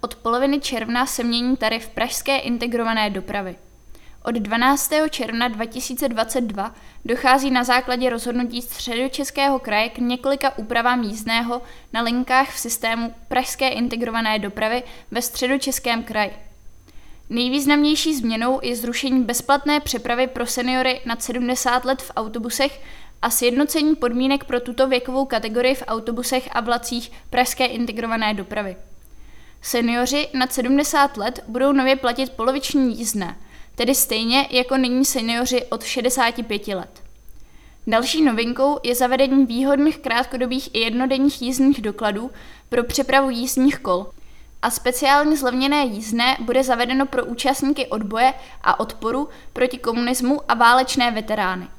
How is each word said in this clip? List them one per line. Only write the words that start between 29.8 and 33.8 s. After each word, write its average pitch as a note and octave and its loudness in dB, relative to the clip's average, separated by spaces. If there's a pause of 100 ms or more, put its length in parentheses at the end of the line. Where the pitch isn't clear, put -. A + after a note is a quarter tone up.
nad C4 0
sedmdesát C#4 2
let A3 -6
budou B3+ 2
nově C4+ 4
platit C4 -2
poloviční C4 0
jízdné, G#3 -4 (400)
tedy A#3+ 2